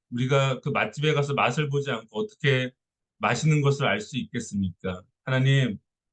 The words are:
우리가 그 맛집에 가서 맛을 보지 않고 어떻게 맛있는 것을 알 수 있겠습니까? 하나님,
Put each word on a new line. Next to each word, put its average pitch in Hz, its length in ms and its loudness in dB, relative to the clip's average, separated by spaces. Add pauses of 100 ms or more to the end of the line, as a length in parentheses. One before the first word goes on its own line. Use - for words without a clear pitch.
(120)
우리가 131 500 2
그 147 80 -6
맛집에 131 440 0
가서 143 200 0
맛을 127 360 0
보지 139 220 -2
않고 113 160 -6 (120)
어떻게 131 520 0 (460)
맛있는 147 440 2
것을 139 240 2
알 101 160 2
수 - 160 -8
있겠습니까? 95 840 -6 (220)
하나님, 131 520 2 (360)